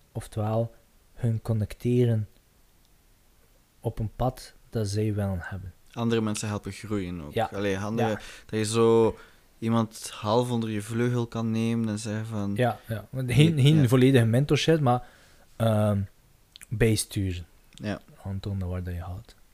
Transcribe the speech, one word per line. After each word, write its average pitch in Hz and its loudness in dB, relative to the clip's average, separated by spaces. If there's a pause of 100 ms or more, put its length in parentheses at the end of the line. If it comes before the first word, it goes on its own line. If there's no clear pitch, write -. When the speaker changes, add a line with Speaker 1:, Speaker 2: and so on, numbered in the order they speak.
(120)
Speaker 1:
oftewel 113 -4 (400)
hun 113 -2
connecteren 113 0 (1500)
op - -6
een 110 -6
pad - -4 (160)
dat 110 -2
zij 107 0
willen 98 -2
hebben. 92 -12 (220)
Speaker 2:
Andere 117 0
mensen 107 -4
helpen 104 -6
groeien 95 -6
ook. 73 -12
Speaker 1:
Ja. 113 -2
Speaker 2:
Allee, 98 -2
andere, 110 -2
Speaker 1:
Ja. 107 0 (320)
Speaker 2:
dat 110 -4
je 107 0
zo 113 4 (400)
iemand 113 -2
half 120 0
onder 113 -2
je 107 -4
vleugel 117 -2
kan 113 -4
nemen 113 0
en 104 -4
zeggen 110 -6
van 104 -4
Speaker 1:
Ja, 113 0 (100)
ja. 107 -8
Want 131 -6
geen, 151 6
Speaker 2:
Ja. 135 4
Speaker 1:
geen 143 6
volledige 127 6
mentorship, 143 2
maar, 123 2 (540)
ehm, 107 2 (680)
bijsturen. 101 0 (240)
Speaker 2:
Ja. - -8 (240)
Speaker 1:
Aantonen 98 -6
naar 92 -4
waar 90 -6
dat 90 -8
je 87 -8
gaat. 90 -14 (200)